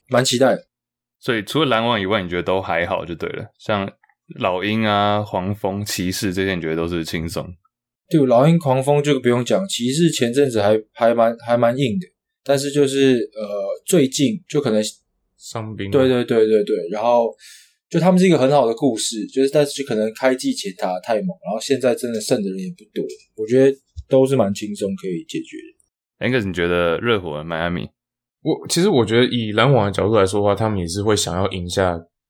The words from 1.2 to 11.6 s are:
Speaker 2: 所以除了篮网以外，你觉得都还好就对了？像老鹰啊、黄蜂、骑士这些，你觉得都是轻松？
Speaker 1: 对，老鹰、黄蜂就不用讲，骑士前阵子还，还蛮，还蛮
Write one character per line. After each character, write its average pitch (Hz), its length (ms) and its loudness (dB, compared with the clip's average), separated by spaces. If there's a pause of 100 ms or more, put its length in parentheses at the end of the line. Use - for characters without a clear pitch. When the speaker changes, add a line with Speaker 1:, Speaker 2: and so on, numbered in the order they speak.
Speaker 2:
所 131 120 -2
以 110 80 -2
除 135 200 -4
了 156 60 0
篮 113 140 2
网 117 200 0
以 95 40 -2
外， 101 160 0
你 90 60 -8
觉 85 80 -4
得 87 80 -2
都 92 180 0
还 87 240 -2
好 85 200 -4
就 82 100 -10
对 85 140 -8
了？ - 160 -10 (120)
像 101 320 -4 (500)
老 92 220 -2
鹰 110 240 -2
啊、 104 380 2
黄 98 320 -4
蜂、 101 300 -4
骑 92 260 -4
士 92 220 -4
这 95 100 -2
些， 95 100 0
你 87 60 -4
觉 82 120 -4
得 80 40 -2
都 82 100 -2
是 85 200 -4
轻 82 240 -6
松？ 80 180 -8 (640)
Speaker 1:
对， 151 160 4
老 123 200 6
鹰、 165 140 6
黄 131 240 2
蜂 143 180 2
就 147 200 2
不 117 80 2
用 120 160 2
讲， 98 240 0
骑 120 200 -4
士 156 220 2
前 117 220 -2
阵 139 160 2
子 113 120 0
还， 107 160 4 (140)
还 117 220 2
蛮， 117 200 2 (140)
还 120 80 2
蛮 120 220 2